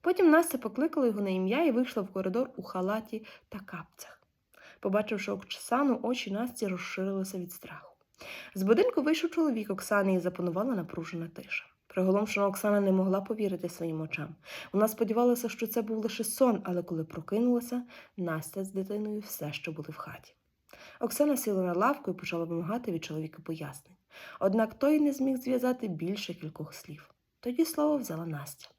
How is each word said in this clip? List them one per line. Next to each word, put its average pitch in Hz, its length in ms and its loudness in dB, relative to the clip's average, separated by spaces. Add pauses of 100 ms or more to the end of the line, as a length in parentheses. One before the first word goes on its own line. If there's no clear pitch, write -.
Потім 359 280 6
Настя 320 280 6
покликала 262 480 0
його 208 160 2
на 196 80 0
ім'я 190 360 2
і 285 60 6
вийшла 240 320 0
в 196 100 -6
коридор 190 420 0
у 185 80 -8
халаті 214 640 -4 (240)
та 202 100 -10
капцях. - 640 -16 (580)
Побачивши 208 520 0
Оксану, 247 720 0
очі 226 280 -2
Насті 226 360 -4
розширилися 190 720 -4
від 175 140 -8
страху. - 420 -16 (640)
З 190 80 0
будинку 339 380 6
вийшов 320 300 2
чоловік 247 380 2
Оксани 196 440 2
і 180 60 4
запанувала 180 560 -2
напружена 165 520 -6
тиша. - 380 -12 (220)
Приголомшена 202 600 2
Оксана 202 340 2
не 190 100 4
могла 190 300 4
повірити 196 480 -2
своїм 160 320 -4
очам. 156 340 -8 (380)
Вона 208 140 6
сподівалася, 233 600 2
що 220 180 -4
це 233 140 -2
був 220 220 -4
лише 226 200 -4
сон, 226 400 2
але 175 200 -2
коли 160 200 -4
прокинулася, 240 800 0 (340)
Настя 170 460 -4
з 190 80 -10
дитиною 208 480 -4
все 151 340 -8
ще - 180 -8
були 156 180 -10
в 151 60 -12
хаті. - 400 -14 (640)
Оксана 285 380 2
сіла 196 260 0
на 175 100 0
лавку 214 380 2
і - 20 -4
почала 170 320 -4
вимагати 175 460 -4
від 165 120 -4
чоловіка 156 380 -8
пояснень. 156 560 -10 (420)
Однак 220 400 2
той 302 200 6
не 294 140 4
зміг 269 240 2
зв'язати 247 500 0
більше 180 460 -4
кількох 156 400 -10
слів. - 400 -18 (260)
Тоді 247 260 0
слово 302 320 2
взяла 170 280 -4
Настя. 143 540 -10